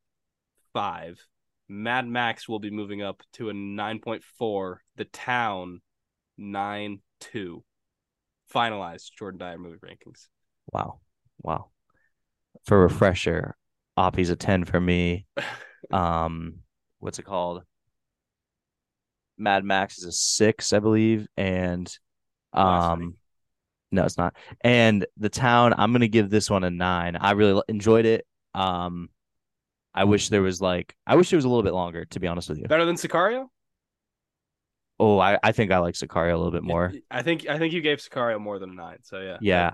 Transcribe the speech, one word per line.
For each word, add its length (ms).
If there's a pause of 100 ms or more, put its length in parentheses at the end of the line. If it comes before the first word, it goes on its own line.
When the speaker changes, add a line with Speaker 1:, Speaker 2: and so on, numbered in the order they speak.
(720)
Speaker 1:
five. 460 (500)
Mad 380
Max 420
will 100
be 120
moving 300
up 220 (100)
to 160
a 40
nine 460
point 240 (140)
four. 440 (140)
The 100
Town, 760 (560)
nine 600 (200)
two. 440 (920)
Finalized 640
Jordan 220
Dyer 180
movie 220
rankings. 480 (440)
Speaker 2:
Wow. 280 (420)
Wow. 280 (960)
For 140
refresher, 760 (420)
Oppie's 320
a 60
ten 300
for 160
me. 460 (100)
Speaker 1:
<laughs> 80 (460)
Speaker 2:
Um, 680 (400)
what's 200
it 40
called? 400 (1700)
Mad 280
Max 320
is 80
a 60
six, 600
I 60
believe, 560
and, 560 (640)
Speaker 1:
Blasphemy. 540
Speaker 2:
um, 80 (760)
no, 140
it's 120
not. 160 (280)
And 440 (120)
The 120
Town, 480
I'm 140
gonna 160
give 220
this 200
one 140
a 60
nine. 480
I 140
really 200
l-, 160
enjoyed 380
it. 200 (280)
Um, 560 (840)
I 120
wish 240
there 120
was, 200
like, 340 (100)
I 100
wish 180
it 20
was 100
a 40
little 140
bit 100
longer, 320
to 140
be 80
honest 220
with 100
you. 80
Speaker 1:
Better 180
than 100
Sicario? 520 (1500)
Speaker 2:
Oh, 200
I, 240
I 80
think 200
I 80
like 160
Sicario 380
a 40
little 140
bit 120
Speaker 1:
Y-, 40
Speaker 2:
more. 260
Speaker 1:
y-, 80 (100)
I 120
think, 260
I 100
think 140
you 80
gave 160
Sicario 420
more 180
than 140
a 40
nine, 280
so 160
yeah. 220
Speaker 2:
Yeah, 320